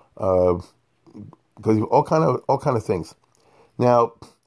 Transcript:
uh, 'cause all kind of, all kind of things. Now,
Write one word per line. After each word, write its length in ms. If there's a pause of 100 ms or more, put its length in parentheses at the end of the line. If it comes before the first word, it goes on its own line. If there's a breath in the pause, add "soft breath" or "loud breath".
(160 soft breath)
uh, 440 (1000)
'cause 200 (100)
all 120
kind 200
of, 240
all 100
kind 200
of 80
things. 300 (600 soft breath)
Now, 360 (340)